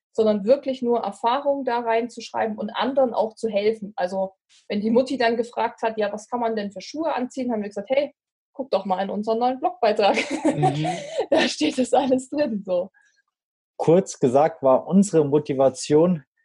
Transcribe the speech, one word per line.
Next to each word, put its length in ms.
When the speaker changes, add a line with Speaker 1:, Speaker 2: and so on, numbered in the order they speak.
Speaker 1:
sondern 320
wirklich 380
nur 180
Erfahrungen 640
da 140
reinzuschreiben 800
und 140
anderen 440
auch 200
zu 140
helfen. 460
Also 380
wenn 120
die 100
Mutti 260
dann 200
gefragt 440
hat, 160
„Ja, 160
was 160
kann 100
man 160
denn 160
für 100
Schuhe 340
anziehen?“, 360
haben 120
wir 60
gesagt, 200
„Hey, 240
guck 160
doch 160
mal 160
in 80
unseren 300
neuen 200
Blogbeitrag.“ 580
Speaker 2:
Mhm. 460
Speaker 1:
<laughs> 140
Da 160
steht 320
das 140
alles 360
drin, 340
so. 280
Speaker 3:
Kurz 420
gesagt 420
war 260
unsere 380
Motivation, 1000